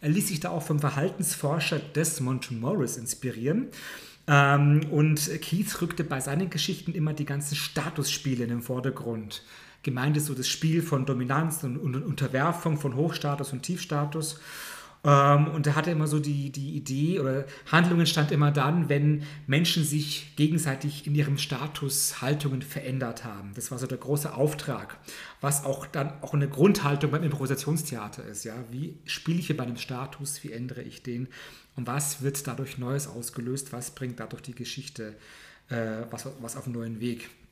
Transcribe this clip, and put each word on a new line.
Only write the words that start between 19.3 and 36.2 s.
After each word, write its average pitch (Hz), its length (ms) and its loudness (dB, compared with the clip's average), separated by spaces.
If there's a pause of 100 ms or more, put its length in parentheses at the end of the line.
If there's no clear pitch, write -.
Menschen 165 340 4
sich - 540 -2
gegenseitig 151 720 2
in 147 80 2
ihrem 143 220 4
Status - 840 -2
Haltungen 135 400 0
verändert 131 600 -6
haben. 101 320 -10
Das 120 160 -8
war 123 80 -6
so 127 80 -4
der 123 100 -4
große 147 340 -2
Auftrag, 127 640 -2 (440)
was 143 240 0
auch 135 220 -2
dann 143 260 -2 (100)
auch - 120 -8
eine 143 140 4
Grundhaltung 147 640 4
beim 156 140 0
Improvisationstheater 135 1000 -2
ist. 107 200 -12
Ja? 110 100 -8 (160)
Wie 123 340 -8
spiele - 360 -2
ich - 80 -6
hier 143 80 2
bei 127 80 -2
einem 120 120 -4
Status, 135 680 -8
wie 143 80 -10
ändere 123 300 -8
ich - 200 -14
den 123 240 -6 (480)
und 120 140 -6
was 139 340 -4
wird 139 240 -2
dadurch 131 320 -6
Neues 135 300 -2
ausgelöst, 123 640 -6
was 123 240 -10
bringt 123 240 -8
dadurch 113 220 -10
die 127 120 -12
Geschichte, 113 600 -10 (520)
äh, 113 440 -4
was, 117 160 -10 (120)